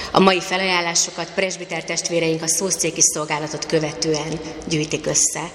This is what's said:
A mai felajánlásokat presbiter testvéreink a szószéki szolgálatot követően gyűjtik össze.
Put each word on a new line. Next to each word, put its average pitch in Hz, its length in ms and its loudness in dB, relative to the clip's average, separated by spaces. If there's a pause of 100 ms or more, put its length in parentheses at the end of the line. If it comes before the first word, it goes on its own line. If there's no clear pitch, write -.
(120)
A - 80 6
mai 190 200 6
felajánlásokat 175 960 0
presbiter 175 500 -2
testvéreink 165 580 0
a 160 60 -2
szószéki 170 540 0
szolgálatot 151 640 0
követően 156 760 0 (280)
gyűjtik 151 380 -2
össze. 151 480 0